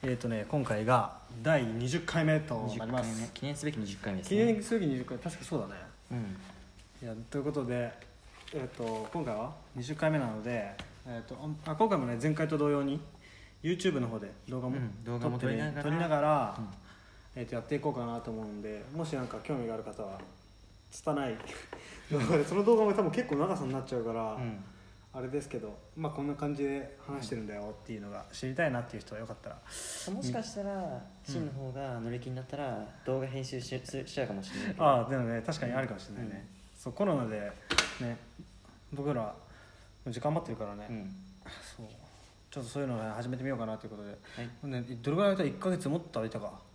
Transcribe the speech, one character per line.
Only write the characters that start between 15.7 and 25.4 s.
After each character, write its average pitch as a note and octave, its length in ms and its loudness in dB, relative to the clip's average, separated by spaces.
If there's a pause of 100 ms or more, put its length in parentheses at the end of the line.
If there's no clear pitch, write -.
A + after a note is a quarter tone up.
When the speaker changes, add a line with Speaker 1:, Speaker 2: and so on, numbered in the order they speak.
Speaker 2:
ら。 - 20 -6
Speaker 1:
撮 D3 80 -2
っ - 20 -2
て D3 60 2
ね、 D#3+ 80 4
撮 E3+ 80 4
り E3 40 0
な D#3 60 8
が C#3+ 60 6
ら、 C3+ 360 6
Speaker 2:
う A2+ 40 -4
ん。 G#2+ 60 -4 (680)
Speaker 1:
え B2+ 60 -4
ー A#2 40 -2
と、 B2+ 100 -4
や A#2 40 0
っ A2+ 60 -8
て D3+ 100 0
い C3+ 60 2
こ - 80 2
う B2 40 0
か A#2+ 120 -2
な A#2 160 -2
と A#2+ 100 -6
思 A2 120 -4
う - 20 -4
ん G#2 160 -6
で、 G#2+ 200 -6 (140)
も D#3+ 100 0
し D3+ 120 -2
な B2+ 60 0
ん A#2+ 40 -4
か A2 160 -6
興 D3+ 120 -2
味 A#2+ 120 0
が A2+ 60 -2
あ A2 40 -2
る A2 60 -6
方 A2 200 -8
は、 G2 180 -6 (680)
拙 C#3+ 400 0
い A2 80 -2 (380)
<laughs> - 380 -14
動 C#3+ 60 4
画 C3 180 6
で、 D3 80 6
そ D#3+ 100 0
の G3+ 80 6
動 A3+ 140 10
画 G#3+ 80 8
も G3+ 80 6
多 G#3 80 4
分 E3 100 6
結 A#3+ 160 2
構 D3 80 2
長 E3+ 220 4
さ C#3 80 0
に C3 80 0
な C3+ 80 0
っ C3 40 -6
ち - 80 -4
ゃ B2 60 2
う A2+ 60 0
か A2+ 80 0
ら、 A2 220 0
Speaker 2:
う - 20 -4
ん。 G#2+ 260 -4 (500)
Speaker 1:
あ C3 60 -8
れ B2+ 80 -2
で C#3 140 0